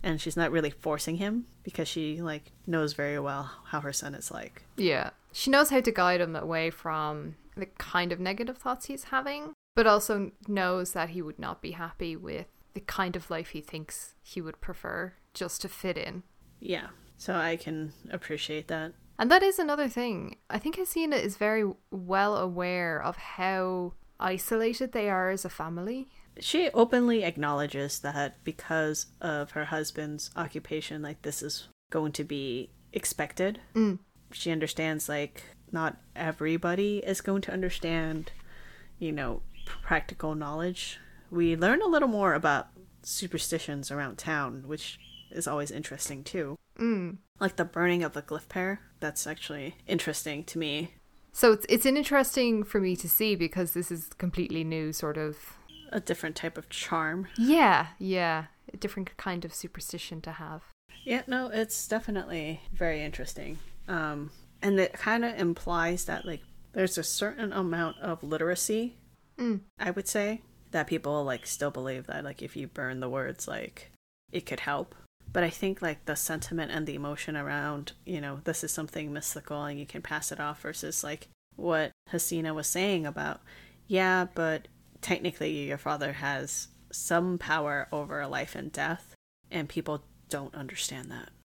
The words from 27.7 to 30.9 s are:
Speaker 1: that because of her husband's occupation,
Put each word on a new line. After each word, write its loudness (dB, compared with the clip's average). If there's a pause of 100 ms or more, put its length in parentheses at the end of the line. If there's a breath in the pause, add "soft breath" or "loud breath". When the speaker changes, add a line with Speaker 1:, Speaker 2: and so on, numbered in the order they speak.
Speaker 1:
that -2
because 0 (160)
of -2
her -2
husband's -4
occupation, -6